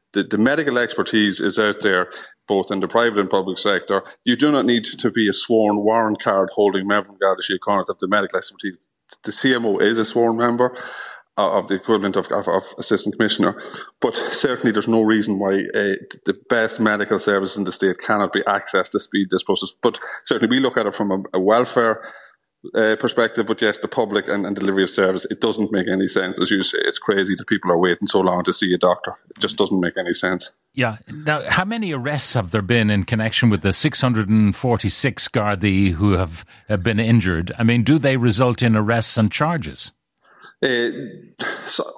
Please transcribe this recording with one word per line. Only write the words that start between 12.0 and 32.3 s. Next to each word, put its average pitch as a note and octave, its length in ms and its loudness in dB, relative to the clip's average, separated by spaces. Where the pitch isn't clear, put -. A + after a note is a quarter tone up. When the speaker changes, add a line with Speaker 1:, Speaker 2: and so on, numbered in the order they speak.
Speaker 1:
of, F#2 120 -2
of, G2+ 200 -2
of F2+ 140 2
assistant - 380 -2
commissioner. G#2 440 0
But A#2+ 160 0
certainly A#2+ 560 0
there's G#2 160 -4
no A2+ 140 4
reason G#2+ 360 2
why, G2 220 0
uh, G2+ 220 0
the G2 120 0
best A2+ 320 0
medical G#2 380 2
services G2 380 0
in G2+ 80 -2
the F2+ 80 -4
state F#2 260 0
cannot G#2 340 0
be - 100 0
accessed G2 480 0
to G2+ 100 -2
speed G2 300 -2
this F#2 120 0
process. F#2+ 400 -4
But A2+ 180 0
certainly A#2+ 300 0
we B2+ 60 2
look B2+ 160 0
at A2 100 2
it G2 80 -4
from G#2 160 -2
a, F#2+ 120 -2
a F#2 60 0
welfare, A2+ 600 2
uh, A2 260 4
perspective. A2+ 460 0
But A2 140 -2
yes, G#2+ 180 0
the G#2+ 100 -6
public G#2 400 -2
and, G2+ 180 -2
and G2 80 -4
delivery F#2+ 300 2
of F2 60 0
service, F#2 400 2
it - 100 -8
doesn't G#2+ 320 0
make G2 160 0
any F#2+ 180 0
sense. F#2 320 -2
As F#2 120 0
you G2 120 0
say, - 200 -4
it's - 160 -2
crazy G2 360 0
that - 120 -6
people F#2 260 -2
are E2+ 60 4
waiting F2+ 280 2
so G2 140 2
long F2+ 240 2
to F2+ 80 0
see F2+ 200 -2
a F2 60 2
doctor. F2+ 380 0
It - 80 -20
just - 180 -4
doesn't F#2+ 240 0
make F2 160 -4
any F2 180 -4
sense. F#2 360 -4
Speaker 2:
Yeah. A2+ 240 -2
Now, D3+ 400 -4
how F#3 160 0
many G#3 280 -4
arrests C#3 420 -2